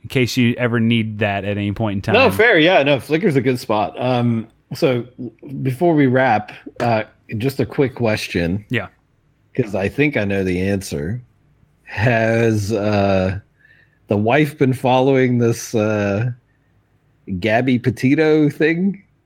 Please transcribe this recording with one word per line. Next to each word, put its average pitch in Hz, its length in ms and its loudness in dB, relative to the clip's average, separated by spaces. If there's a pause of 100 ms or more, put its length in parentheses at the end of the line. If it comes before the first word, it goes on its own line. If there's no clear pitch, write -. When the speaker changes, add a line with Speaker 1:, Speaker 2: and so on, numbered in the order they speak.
Speaker 1:
in - 60 -16
case 123 300 -2
you 120 180 4
ever 120 240 0
need 113 380 0
that 101 260 -2
at 101 140 -4
any 101 140 -2
point 104 240 -4
in 95 60 -4
time. - 120 0
Speaker 2:
No, 247 160 4
fair. 202 280 4
Yeah, 165 240 4
no, 143 140 2
Flickr's 156 400 0
a 127 60 2
good 123 180 0
spot. 104 400 -4
Um, 120 480 0 (260)
so 127 280 0
w-, 123 280 -14 (320)
before 143 320 0
we 143 120 4
wrap, 123 460 2 (280)
uh, 113 240 0 (340)
just 127 220 -4
a 120 40 0
quick 131 300 -2
question. 104 720 -2
Speaker 1:
Yeah. 110 200 -4 (680)
Speaker 2:
'Cause 107 200 -4
I 98 140 -2
think 143 300 -2
I 104 80 0
know 98 180 -2
the 90 160 -2
answer. 95 640 -4 (640)
Has, 113 880 0
uh, 98 640 0 (720)
the 104 100 0
wife 143 400 0
been 131 160 2
following 127 640 2
this, 117 360 -2
uh, 107 560 0 (1120)
Gabby 120 380 2
Petito 147 720 2
thing? 170 520 -2 (240)